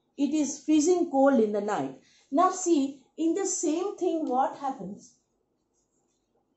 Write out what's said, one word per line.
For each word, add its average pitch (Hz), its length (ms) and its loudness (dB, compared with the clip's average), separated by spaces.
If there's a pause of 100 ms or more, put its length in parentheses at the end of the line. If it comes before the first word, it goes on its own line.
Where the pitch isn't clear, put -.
(160)
it 277 160 0
is 302 320 -2
freezing 311 460 2
cold 269 280 4
in 208 140 2
the 208 80 -2
night. 165 380 -6 (320)
Now 349 200 4
see, 302 520 -2 (160)
in 330 160 0
the 392 120 -2
same 359 500 -2
thing 330 300 -2
what 254 300 -2
happens, 208 560 -10 (1400)